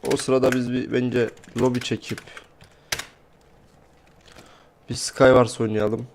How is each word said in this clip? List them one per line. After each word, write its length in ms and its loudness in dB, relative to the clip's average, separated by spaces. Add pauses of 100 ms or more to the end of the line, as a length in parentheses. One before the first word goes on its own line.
(120)
O 40 0
sırada 360 2
biz 200 -2
bir 200 -4
bence 380 0 (300)
lobi 200 0
çekip 400 -8 (2750)
bir 40 -6
Skywars 680 4
oynayalım. 540 -2